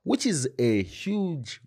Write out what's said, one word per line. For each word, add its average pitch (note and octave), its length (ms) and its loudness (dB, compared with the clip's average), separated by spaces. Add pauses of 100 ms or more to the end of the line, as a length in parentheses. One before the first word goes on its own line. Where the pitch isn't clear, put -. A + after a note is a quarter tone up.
which C4 240 0
is C#3+ 200 0 (120)
a A2+ 240 4
huge B2 840 -4